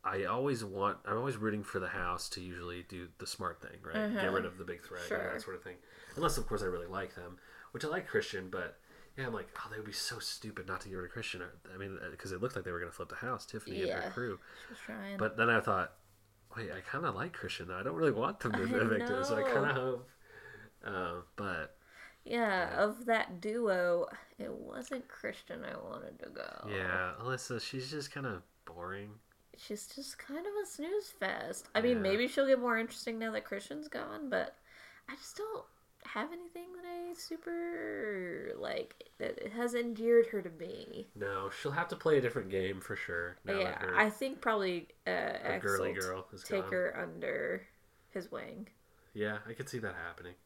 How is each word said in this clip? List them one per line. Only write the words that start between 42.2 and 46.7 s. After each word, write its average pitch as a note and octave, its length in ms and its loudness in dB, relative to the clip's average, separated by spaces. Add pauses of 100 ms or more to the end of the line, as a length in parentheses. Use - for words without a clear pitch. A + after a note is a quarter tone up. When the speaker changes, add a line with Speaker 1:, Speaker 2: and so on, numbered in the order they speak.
Speaker 1:
different A2+ 300 2
game F#2+ 300 2
for G2+ 160 -6
sure. F2 480 -2
Now G3 140 2
Speaker 2:
Yeah, F#3+ 120 4
Speaker 1:
that - 120 -4
her, - 140 2
Speaker 2:
I G#3+ 140 8
think C4+ 300 -2
probably, F#3+ 480 2 (180)
uh, F#3 40 2
Speaker 1:
her - 320 0
Speaker 2:
X F#2 220 0
Speaker 1:
girly F#2+ 300 4
Speaker 2:
will F#2+ 60 0
Speaker 1:
girl F#2 320 -2
is F#2 120 -14
Speaker 2:
take G2 200 0
Speaker 1:
gone. G2 80 -2